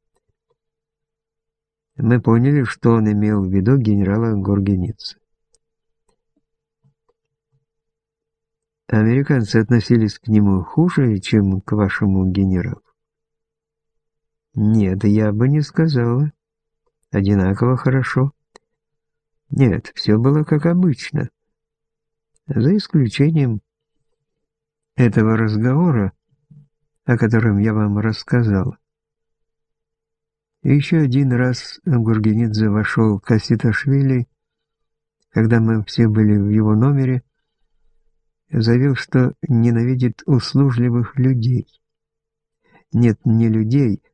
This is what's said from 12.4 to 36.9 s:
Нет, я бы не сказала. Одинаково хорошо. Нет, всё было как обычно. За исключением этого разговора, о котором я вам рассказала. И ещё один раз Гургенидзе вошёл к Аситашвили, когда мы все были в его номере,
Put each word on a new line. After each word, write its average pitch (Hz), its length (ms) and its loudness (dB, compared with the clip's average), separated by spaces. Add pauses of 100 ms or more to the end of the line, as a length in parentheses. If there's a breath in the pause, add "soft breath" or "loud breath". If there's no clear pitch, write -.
Нет, 104 500 0
я 107 300 0
бы 120 160 0
не 147 100 0
сказала. 143 720 -2 (800)
Одинаково 101 640 0
хорошо. 131 560 -2 (1160)
Нет, 110 440 0
всё - 240 0
было 143 280 0
как 151 220 -2
обычно. 170 640 -2 (1160)
За 147 300 0
исключением 139 840 0 (1300)
этого 110 400 2
разговора, 113 800 0 (880)
о 120 140 0
котором 110 400 2
я 107 160 0
вам 104 260 -2
рассказала. 110 800 -2 (1800)
И 135 120 0
ещё 147 280 0
один 135 300 0
раз 123 540 -4
Гургенидзе 110 840 0
вошёл 107 500 0
к - 120 -6
Аситашвили, 123 960 0 (1040)
когда 113 300 2
мы 113 260 0
все 117 220 0
были 107 300 2
в 101 120 0
его 107 260 2
номере, 127 480 0 (1300)